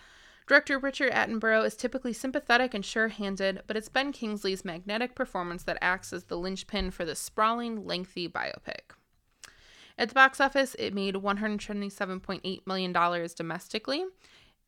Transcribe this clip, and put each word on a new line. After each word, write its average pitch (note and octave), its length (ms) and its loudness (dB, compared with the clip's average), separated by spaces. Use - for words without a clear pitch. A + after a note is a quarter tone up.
"Director C#4+ 320 6
Richard C4 340 0
Attenborough A3 520 4
is G#3+ 120 0
typically B3 360 -2
sympathetic B3+ 640 2
and G3 100 -4
sure-handed, G3 800 0
but G#3+ 80 -2
it's G#3+ 140 -4
Ben C#4 240 0
Kingsley's G3+ 540 -4
magnetic G3+ 480 -4
performance F3+ 480 -4
that - 180 -2
acts - 320 0
as F3 120 -6
the - 120 -4
linchpin F#3 540 -2
for F3 160 -6
this D3+ 120 -6
sprawling, A3+ 680 0
lengthy F3 420 -6
biopic." - 640 -8
At A3+ 120 0
the - 60 -14
box C4+ 240 8
office, C4+ 400 2
it - 140 -2
made G3 240 -2
one G3+ 220 0
hundred G#3 240 -2
seventy-seven G3 580 -6
point F#3+ 240 -6
eight F#3 220 -6
million F#3 260 -2
dollars F3 400 2
domestically, G#3+ 720 -4